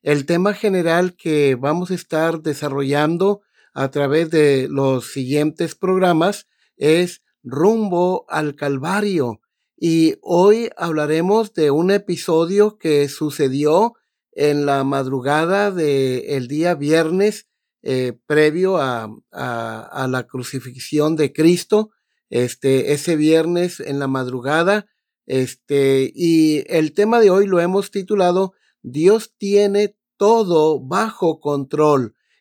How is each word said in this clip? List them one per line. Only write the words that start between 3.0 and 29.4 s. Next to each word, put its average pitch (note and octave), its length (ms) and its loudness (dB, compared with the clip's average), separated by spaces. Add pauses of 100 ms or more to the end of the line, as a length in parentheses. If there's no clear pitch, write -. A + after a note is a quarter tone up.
a C3+ 200 -4
través D3 400 -2
de C#3+ 360 2
los C3+ 440 -2
siguientes D3 640 -4
programas F#3 720 0 (280)
es E3+ 460 0 (220)
rumbo F3+ 840 0
al D3+ 280 -4
Calvario. D3 840 -4 (360)
Y E3 460 2
hoy G#3 520 4
hablaremos E3+ 800 -2
de D3+ 160 2
un E3 220 2
episodio G3 880 0
que C#3+ 300 0
sucedió D3+ 840 0 (380)
en D3 340 0
la C#3 180 0
madrugada C#3 880 -2
del C3+ 760 -2
día D#3+ 260 -2
viernes, E3 720 0 (360)
eh, B2+ 300 -4 (120)
previo D#3 520 2
a, B2 300 -4 (240)
a, A2+ 520 -8
a C3 240 -8
la B2+ 180 -4
crucifixión C3+ 880 -6
de D3 160 0
Cristo. F3 600 2 (400)
Este, B2+ 640 0
ese D#3+ 220 -2
viernes D#3+ 640 0
en C#3 200 -6
la C#3 80 -4
madrugada, C3+ 800 -2 (400)
este, C3+ 880 0
y D#3 480 2 (120)
el D#3 200 0
tema A3+ 240 2
de G#3+ 100 6
hoy F#3+ 160 4
lo F#3 140 0
hemos F#3 320 -2
titulado F#3 600 0 (300)
Dios F3 540 0
tiene G3+ 580 0 (220)